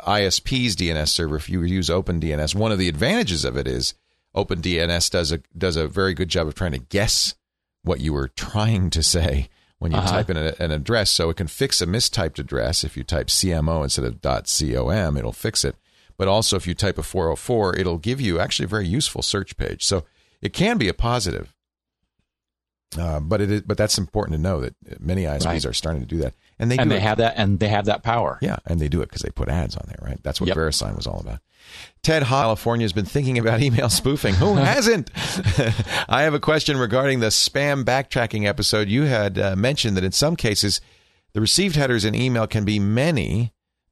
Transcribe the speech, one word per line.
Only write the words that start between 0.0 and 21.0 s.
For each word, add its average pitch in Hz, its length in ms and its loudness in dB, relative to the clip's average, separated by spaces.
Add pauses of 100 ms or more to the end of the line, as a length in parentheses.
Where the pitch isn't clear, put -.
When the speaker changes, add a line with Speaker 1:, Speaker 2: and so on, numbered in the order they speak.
Speaker 1:
I 101 200 2
S 92 140 2
P's 123 360 0
D 85 160 0
N 80 60 0
S 76 140 0
server, 78 260 0
if 76 120 -8
you 90 140 0
use 87 260 0
Open 85 300 0
D 80 120 -2
N 73 80 -2
S, 76 140 -2
one 110 180 0
of 101 60 0
the 92 100 2
advantages 95 580 0
of 64 120 -4
it 69 100 -2
is 64 280 -2 (400)
Open 95 260 -2
D 87 180 0
N 85 120 2
S 85 180 0
does 85 220 0
a, 82 80 -2 (180)
does 87 180 0
a 80 120 0
very 95 260 0
good 82 160 -2
job 80 180 0
of 73 60 -6
trying 90 180 -2
to 67 60 -2
guess - 560 0 (480)
what 78 180 -2
you 73 140 0
were 69 160 0
trying 104 640 0
to 80 120 0
say 78 460 2 (300)
when 82 120 -2
you 80 60 2
Speaker 2:
Uh-huh. 95 140 0
Speaker 1:
type 90 180 0
in 87 80 -2
a, 78 220 -2
an 85 120 -2
address. 92 380 -2
So 82 200 0
it 82 80 -4
can 87 100 -4
fix - 340 -2
a 90 60 -2
mistyped 85 520 -2
address 65 440 -2
if - 120 -6
you 67 80 -6
type - 260 -2
C - 220 2
M 78 160 2
O 80 160 0
instead 67 220 -2
of 58 160 -6
dot 65 260 -2
C 64 300 -2
O 62 120 0
M, 82 280 0
it'll 57 160 -4
fix - 320 -2
it. - 100 -4 (400)
But 95 120 0
also, 104 280 2
if 87 120 -2
you 85 80 -2
type - 220 0
a 80 60 -4
four 82 260 -2
oh 78 60 0
four, 104 400 0
it'll 90 220 0
give 117 240 -4
you 90 180 0
actually - 260 -2
a 90 40 -4
very 101 180 0
useful 117 340 -2
search - 360 -4
page. - 260 -4
So 92 220 0 (360)
it - 120 -4
can 220 240 2
be 135 100 2
a 87 60 0
positive. 101 600 -2 (1400)